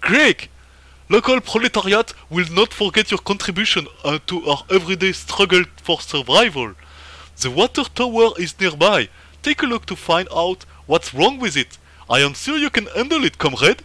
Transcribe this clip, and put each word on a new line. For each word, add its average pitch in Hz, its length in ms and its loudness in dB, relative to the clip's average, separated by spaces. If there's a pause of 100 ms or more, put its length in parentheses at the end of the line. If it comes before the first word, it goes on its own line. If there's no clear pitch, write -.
Greek! 254 500 2 (580)
Local 240 320 2
proletariat 220 720 0 (160)
will 170 200 -2
not 196 220 2
forget 214 380 -2
your 202 80 -2
contribution, 196 680 -2 (180)
uh, 147 220 0
to 175 220 -6
our 143 220 0
everyday 190 420 0
struggle 185 520 2 (180)
for - 180 -4
survival. 139 760 0 (680)
The 131 100 -4
water 220 340 0
tower 226 540 0
is 170 200 -8
nearby. 170 500 2 (340)
Take 294 200 -2
a 311 40 0
look 233 200 -4
to 190 100 -8
find 180 380 -2
out 180 300 -2 (220)
what's 160 260 0
wrong 202 260 2
with 202 180 -4
it. - 220 -4 (300)
I 123 120 2
am 143 140 2
sure 294 220 -6
you 285 140 0
can 214 160 -2
handle 277 380 -2
it, 165 140 -2
comrade. 143 460 2